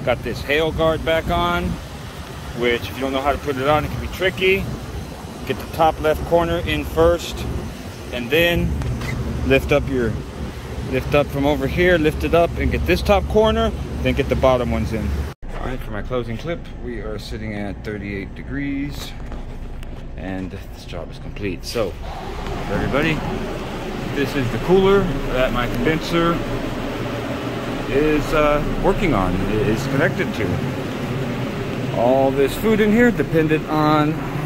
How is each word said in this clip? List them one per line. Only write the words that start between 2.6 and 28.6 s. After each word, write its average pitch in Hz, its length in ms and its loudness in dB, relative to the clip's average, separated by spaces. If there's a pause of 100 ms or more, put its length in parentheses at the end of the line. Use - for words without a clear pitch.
if - 120 -6
you 127 80 -6
don't 135 100 -2
know 135 100 0
how 143 100 2
to 135 80 0
put 143 180 -2
it 131 100 0
on, 151 160 4
it 143 60 -4
can - 100 -6
be - 140 -6
tricky. 185 500 2 (840)
Get 131 100 -2
the - 180 -8
top 160 240 4
left 151 260 2
corner 170 340 2
in 156 260 -2
first, 165 580 2 (720)
and 120 160 -4
then 170 400 4 (760)
lift 135 240 4
up 143 180 4
your, 120 240 0 (760)
lift 131 240 0
up 143 100 6
from 143 220 0
over 139 180 2
here, 180 320 4
lift 151 260 2
it 156 120 2
up 170 220 4
and 139 140 0
get - 140 0
this 175 160 2
top 196 280 4
corner, 220 420 4 (320)
then 127 100 2
get 135 160 0
the 127 60 4
bottom 123 340 4
ones 110 240 0
in. 104 160 -2 (500)
All - 60 -4
right, 123 140 -4
for - 100 -8
my 104 140 -6
closing 117 340 -4
clip, 131 220 -4 (240)
we 120 160 -6
are 107 180 -6
sitting 107 380 -6
at 101 280 -6
thirty-eight 101 520 -6
degrees, 139 760 -6 (1080)
and 92 340 -6
this - 340 -12
job 82 240 -10
is - 80 -12
complete. - 480 -6
So, 104 260 -2 (800)
everybody, 143 480 2 (960)
this 139 220 -2
is 131 160 0
the 110 140 -2
cooler 190 340 6 (340)
that 127 180 2
my 120 140 0
condenser 160 720 0 (1500)
is, 151 460 2
uh, 147 500 2